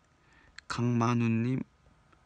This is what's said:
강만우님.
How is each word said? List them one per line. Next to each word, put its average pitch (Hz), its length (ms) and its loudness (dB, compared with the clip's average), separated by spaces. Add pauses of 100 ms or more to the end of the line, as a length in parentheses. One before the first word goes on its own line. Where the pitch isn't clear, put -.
(680)
강만우님. 117 960 0 (640)